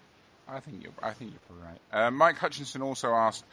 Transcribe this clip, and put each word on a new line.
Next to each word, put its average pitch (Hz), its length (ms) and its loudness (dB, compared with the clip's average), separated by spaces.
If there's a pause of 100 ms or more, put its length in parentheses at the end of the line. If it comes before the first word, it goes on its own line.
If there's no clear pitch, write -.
(480)
I 135 140 -12
think 107 220 -16
you're, - 100 -16 (100)
I 113 80 -2
think 107 200 -12
you're 76 160 -20
probably 85 180 -18
right. 85 400 0
Uh, 120 60 4
Mike 156 260 6
Hutchinson 143 440 -4
also 135 320 -2
asked, 113 400 4